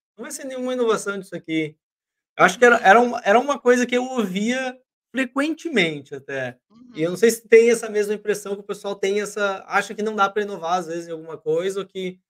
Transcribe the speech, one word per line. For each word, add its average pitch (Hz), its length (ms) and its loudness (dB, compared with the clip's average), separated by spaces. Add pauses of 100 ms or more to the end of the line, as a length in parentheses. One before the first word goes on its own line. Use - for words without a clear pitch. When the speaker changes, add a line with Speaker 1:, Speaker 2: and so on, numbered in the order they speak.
(160)
Speaker 1:
não 214 80 -16
vai 302 80 -14
ser 302 120 -12
nenhuma 254 300 -8
inovação 214 440 0
disso 190 160 -12
aqui". 156 420 -4 (600)
Eu 160 60 6
acho 180 140 2
que 247 60 6
era, 240 120 6
Speaker 2:
Uhum. - 80 -4
Speaker 1:
era 208 160 8
uma, 240 240 0
era 208 160 6
uma 277 200 -2
coisa 247 260 4
que 247 100 -2
eu 247 80 0
ouvia 254 760 -4 (340)
frequentemente 254 1000 -4
até. 135 440 -8 (360)
E 156 80 -4
eu 170 80 0
não 180 60 -6
Speaker 2:
Uhum. - 20 -14
Speaker 1:
sei 220 140 4
se - 160 -10
tem 233 220 8
essa 226 200 -2
mesma 208 240 -2
impressão 202 400 -6
que 202 80 -10
o - 20 -20
pessoal 202 320 -8
tem 196 240 -2
essa, 202 480 -4
acha 202 260 -2
que 214 80 -6
não 214 140 -4
dá 196 140 4
pra 208 120 -2
inovar, 180 360 -4
às 165 80 -6
vezes, 170 220 -10
em 165 40 -10
alguma 160 260 -12
coisa, 180 420 -2
ou 190 60 -10
que, 185 440 -10